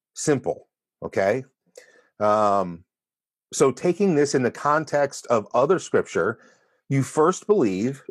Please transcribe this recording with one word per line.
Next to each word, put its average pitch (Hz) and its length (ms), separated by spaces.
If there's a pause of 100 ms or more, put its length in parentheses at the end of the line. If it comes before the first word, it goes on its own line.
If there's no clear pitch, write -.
(140)
simple, - 540 (340)
okay? 104 420 (760)
Um, 101 640 (680)
so 139 180
taking 175 440
this 143 200
in 135 80
the 117 80
context 147 760
of 107 260
other 156 240
scripture, 101 600 (500)
you 139 140
first 156 440
believe, 131 640